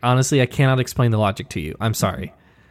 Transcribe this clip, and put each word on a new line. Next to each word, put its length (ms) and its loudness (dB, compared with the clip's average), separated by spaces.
honestly, 380 2
I 60 2
cannot 340 2
explain 300 0
the 80 0
logic 320 -2
to 100 -6
you. 180 -8
I'm 140 -2
sorry. 400 -4